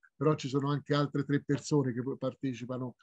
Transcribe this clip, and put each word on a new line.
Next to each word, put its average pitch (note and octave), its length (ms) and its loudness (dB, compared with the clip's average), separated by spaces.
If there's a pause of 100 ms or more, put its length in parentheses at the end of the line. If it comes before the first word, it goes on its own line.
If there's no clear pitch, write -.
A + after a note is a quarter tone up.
(140)
però C#3+ 220 2
ci C#3 120 -4
sono C#3 220 0
anche D3 240 0
altre C#3+ 300 2
tre C#3+ 180 0
persone C#3 500 0
che A#2+ 100 -2
poi C3+ 140 -4
partecipano B2+ 880 -6